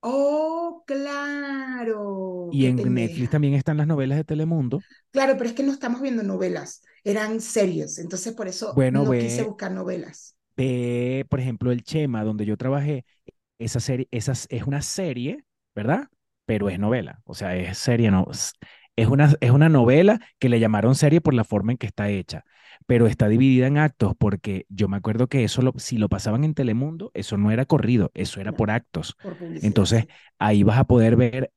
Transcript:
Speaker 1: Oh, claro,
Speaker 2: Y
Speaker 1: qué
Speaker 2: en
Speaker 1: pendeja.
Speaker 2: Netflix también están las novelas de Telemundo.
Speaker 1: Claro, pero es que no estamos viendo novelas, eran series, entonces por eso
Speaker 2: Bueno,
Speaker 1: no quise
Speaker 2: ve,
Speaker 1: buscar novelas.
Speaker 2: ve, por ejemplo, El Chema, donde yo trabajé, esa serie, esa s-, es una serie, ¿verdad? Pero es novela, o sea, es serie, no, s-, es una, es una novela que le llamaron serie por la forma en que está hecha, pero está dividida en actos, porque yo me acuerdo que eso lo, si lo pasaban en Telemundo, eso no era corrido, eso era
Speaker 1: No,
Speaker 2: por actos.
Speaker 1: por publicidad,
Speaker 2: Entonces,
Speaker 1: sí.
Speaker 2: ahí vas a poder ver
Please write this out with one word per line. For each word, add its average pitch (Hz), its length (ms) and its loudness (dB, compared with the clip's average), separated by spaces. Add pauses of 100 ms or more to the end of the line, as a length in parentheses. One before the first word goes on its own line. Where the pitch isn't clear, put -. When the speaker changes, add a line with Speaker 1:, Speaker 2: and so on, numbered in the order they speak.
Speaker 1:
Oh, 311 800 -2
claro, 254 1700 -6
Speaker 2:
Y 135 140 2
Speaker 1:
qué - 20 4
Speaker 2:
en 127 60 0
Speaker 1:
pendeja. 127 200 -2
Speaker 2:
Netflix 120 360 -4
también 143 240 2
están 147 220 -2
las 151 100 0
novelas 143 320 -2
de 156 60 -4
Telemundo. 156 600 -4 (280)
Speaker 1:
Claro, 269 240 2
pero 233 140 -4
es - 40 -12
que 285 80 -4
no 277 100 0
estamos 247 280 -6
viendo 254 220 -4
novelas, 185 600 -6 (220)
eran 214 360 -2
series, 175 580 -2
entonces 180 340 -10
por 220 160 -10
eso 180 260 -10
Speaker 2:
Bueno, 131 160 4
Speaker 1:
no 135 280 2
quise 117 240 -2
Speaker 2:
ve, - 20 -2
Speaker 1:
buscar 196 280 -8
novelas. 180 640 -10 (200)
Speaker 2:
ve, 123 720 -2
por 139 120 -2
ejemplo, 123 320 -2
El 120 100 -2
Chema, 131 420 -4
donde 107 220 -2
yo 104 100 -2
trabajé, 139 480 -4 (540)
esa 117 220 -6
serie, 127 300 -4
esa 127 220 -4
s-, - 180 -8
es 117 140 -8
una 143 180 -4
serie, 156 600 -8 (300)
¿verdad? 147 340 -2 (380)
Pero 101 240 -2
es 87 80 -6
novela, 117 460 -2
o - 100 -16
sea, 92 220 -6
es 92 220 -6
serie, 117 320 2
no, 92 200 4
s-, - 220 -8 (440)
es 110 120 2
una, 143 320 6
es 120 100 4
una 143 180 8
novela 156 520 6 (180)
que 131 100 2
le 117 120 4
llamaron 110 340 4
serie 151 260 4
por 151 140 2
la 113 100 2
forma 107 280 0
en 127 60 -4
que - 80 -8
está 104 240 -4
hecha, 92 340 -6 (420)
pero 117 200 6
está 107 220 2
dividida 127 380 6
en 143 120 2
actos, 143 400 2
porque 98 500 -2
yo 101 200 -2
me 98 100 -2
acuerdo 110 300 0
que 131 160 0
eso 107 180 0
lo, 135 140 2
si 123 220 -6
lo 107 100 2
pasaban 107 360 -2
en 156 100 -2
Telemundo, 147 600 -4
eso - 220 -6
no 104 140 2
era 117 160 0
corrido, 120 480 2
eso - 260 -8
era 101 120 -8
Speaker 1:
No, - 40 -10
Speaker 2:
por 107 140 0
actos. - 500 -6
Speaker 1:
por 185 180 -14
publicidad, 165 240 -12
Speaker 2:
Entonces, 104 420 2
Speaker 1:
sí. - 40 -20 (300)
Speaker 2:
ahí 104 240 4
vas 101 160 4
a 131 60 6
poder 117 320 4
ver 123 400 0